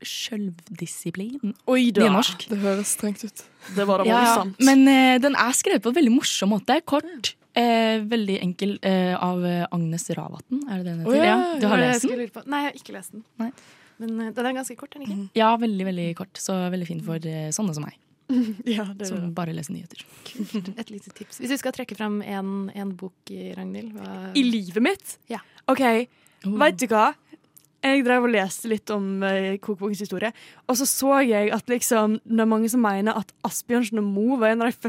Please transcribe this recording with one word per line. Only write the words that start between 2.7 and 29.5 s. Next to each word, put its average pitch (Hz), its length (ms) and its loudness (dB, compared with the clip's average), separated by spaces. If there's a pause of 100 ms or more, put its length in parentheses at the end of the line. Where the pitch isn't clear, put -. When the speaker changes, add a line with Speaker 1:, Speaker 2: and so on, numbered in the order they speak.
Speaker 3:
strengt 208 280 -6
ut. - 200 -16 (300)
Speaker 2:
Det 202 120 2
var 196 160 4
da - 60 2
Speaker 1:
Ja, 233 100 6
ja. 233 160 6
Speaker 2:
voldsomt. 196 240 -2
Speaker 1:
Men, 269 280 8
eh, 262 320 8
den 277 160 2
er 233 180 2
skrevet 320 300 2
på 226 100 0
en 339 40 0
veldig 240 160 6
morsom 202 380 2
måte. 220 340 2
Kort, 294 500 -2 (200)
eh, 226 480 4
veldig 208 380 0
enkel, 196 400 -2
eh, 185 340 2
av, 180 300 -2
eh, 175 260 0
Agnes 165 380 -4
Ravatn. 247 600 -8
Er 190 80 -6
det 180 80 -6
den 170 140 -6
heter? 196 120 -2
Speaker 3:
Å, 262 40 6
ja. 302 100 6
Speaker 1:
Ja, 330 120 4
du 349 140 0
har 302 80 -4
Speaker 4:
Det 208 100 2
var 208 80 4
det 247 100 4
Speaker 1:
lest 240 140 2
Speaker 4:
jeg - 0 -
Speaker 1:
den? 262 80 0
Speaker 4:
skulle 240 180 -4
lure 202 140 -16
på. 262 60 -18
Nei, 285 160 -4
jeg 285 100 -4
har 262 100 -20
ikke 214 100 -18
lest 196 180 -16
den. 220 120 -18 (160)
Speaker 1:
Nei. 226 120 -6 (480)
Speaker 4:
Men, 226 220 -6
eh, 220 100 -6
den 240 140 -4
er 262 80 -2
ganske 254 240 -8
kort, - 180 -18
er 294 40 -16
den 269 80 -12
ikke? 202 100 -4
Speaker 3:
Mhm. 196 180 -8
Speaker 1:
Ja, 226 220 6
veldig, 208 280 -2
veldig 175 300 -2
kort. - 180 -12
Så - 180 -6 (200)
veldig 180 160 -4
fin 170 140 -8
for, 165 140 -6
eh, 160 360 -6
sånne 185 220 -2
som 147 100 -6
meg. - 100 -14 (340)
Speaker 2:
<laughs> 226 380 -2
Ja, 220 200 -2
det 196 180 -10
er - 20 -8
Speaker 1:
Som 190 160 -6
Speaker 2:
det. 170 140 -6
Speaker 1:
bare 170 180 -4
leser 165 180 -10
nyheter. - 300 -14 (240)
Speaker 4:
Kult. 202 540 -8
Et 226 100 -12
lite 202 240 -18
tips. - 260 -20
Hvis 254 100 -6
du 277 80 -2
skal 262 140 -4
trekke - 240 -10
frem 208 280 -4
en, 196 500 -6
en 196 180 -8
bok, 185 220 -14 (160)
Ragnhild, 190 640 -12
hva 190 420 -12
Speaker 2:
I 277 80 0
livet 220 380 -2
mitt? - 360 -2 (120)
Speaker 4:
Ja. 226 80 -8 (300)
Speaker 2:
Ok, 247 400 2 (380)
Speaker 1:
Oh. 208 120 -2
Speaker 2:
vet 285 200 4
du 247 100 -2
hva? 226 260 4 (680)
Jeg 269 200 4
drev 247 200 4
og 240 80 2
leste 196 360 0
litt 214 220 -4
om, 196 340 -2
eh, 190 340 0